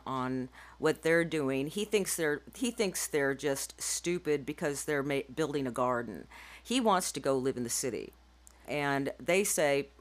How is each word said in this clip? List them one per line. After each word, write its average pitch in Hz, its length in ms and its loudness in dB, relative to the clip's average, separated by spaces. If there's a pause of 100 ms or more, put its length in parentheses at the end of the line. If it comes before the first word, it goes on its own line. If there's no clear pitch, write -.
on 127 440 -2 (280)
what 156 240 2
they're 165 240 4
doing. 139 420 0
He 202 180 -4
thinks 202 300 0
they're, 151 260 0 (140)
he 240 160 -2
thinks 202 360 -2
they're 139 260 2
just 139 480 -2
stupid 151 640 0
because 147 400 -2
they're 143 180 2
ma-, 139 180 0 (120)
building 143 320 0
a 127 60 -2
garden. 117 560 -2 (340)
He 247 200 0
wants 196 320 4
to 143 60 -6
go 135 180 2
live 127 200 0
in 123 60 -2
the 117 60 -4
city. 107 420 -4 (560)
And 139 520 0
they 180 240 4
say, 143 440 2 (140)